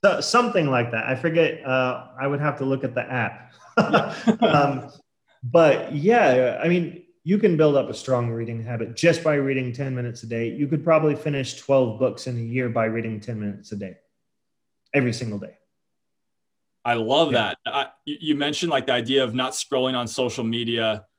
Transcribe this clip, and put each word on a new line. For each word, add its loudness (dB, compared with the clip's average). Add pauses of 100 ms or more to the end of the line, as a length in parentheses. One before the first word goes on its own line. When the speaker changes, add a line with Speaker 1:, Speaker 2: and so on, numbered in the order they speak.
Speaker 1:
So, 6
something 2
like 0
that. -4
I -2
forget. 2
Uh, 0 (120)
I -2
would -2
have -2
to -4
look -2
at -4
the -2
app. -6
<laughs> -6
Speaker 2:
Yeah. 2 (120)
<laughs> 2
Speaker 1:
Um, 2 (520)
but 4
yeah, 4
I 0
mean, -2 (200)
you 0
can 4
build 6
up 0
a -8
strong -2
reading -6
habit -6
just 2
by 2
reading 0
ten -4
minutes -6
a -12
day. -4
You -4
could -2
probably 4
finish -4
twelve 2
books -2
in -6
a -4
year -2
by 0
reading -4
ten -8
minutes -8
a -10
day, -10 (960)
every 0
single -8
day. -16 (1300)
Speaker 2:
I 2
love 2
Speaker 1:
Yeah. 0 (120)
Speaker 2:
that. -6
I, -2 (180)
you, -8
you 0
mentioned, -2
like, 0
the 0
idea 2
of -4
not -2
scrolling -2
on -2
social -4
media -2 (140)